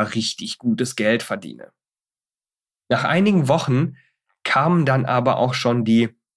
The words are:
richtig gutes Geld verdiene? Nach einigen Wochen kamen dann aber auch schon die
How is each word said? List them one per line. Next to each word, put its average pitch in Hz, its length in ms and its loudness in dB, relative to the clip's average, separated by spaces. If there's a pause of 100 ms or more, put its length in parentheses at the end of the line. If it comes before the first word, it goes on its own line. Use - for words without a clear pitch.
(140)
richtig - 440 -6
gutes 120 380 -2
Geld 110 280 0
verdiene? 85 480 -12 (1160)
Nach 127 160 -2
einigen 180 420 2
Wochen 147 480 0 (480)
kamen 165 420 2
dann 131 200 0
aber 123 320 0
auch 127 160 0
schon 120 320 0
die 113 240 4 (280)